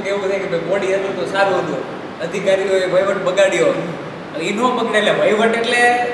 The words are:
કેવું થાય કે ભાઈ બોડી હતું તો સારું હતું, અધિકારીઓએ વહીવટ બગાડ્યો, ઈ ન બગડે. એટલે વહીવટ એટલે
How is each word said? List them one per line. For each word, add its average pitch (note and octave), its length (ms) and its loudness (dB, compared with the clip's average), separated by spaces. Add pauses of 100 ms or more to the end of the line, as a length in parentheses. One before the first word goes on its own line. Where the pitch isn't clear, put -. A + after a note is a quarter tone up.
કેવું G3 240 -2
થાય F#3+ 160 -2
કે - 80 -4
ભાઈ E3 160 -2
બોડી F#3+ 260 0
હતું F#3+ 240 -2
તો F3+ 140 -4
સારું F#3+ 300 2
હતું, D3+ 200 -4 (400)
અધિકારીઓએ F#3+ 720 0
વહીવટ F#3+ 320 2
બગાડ્યો, F3 460 4 (640)
ઈ F3+ 160 -4
ન G#3+ 60 -2 (160)
બગડે. A3 220 0
એટલે G#3+ 200 4
વહીવટ G#3+ 400 4
એટલે A#3+ 240 2 (320)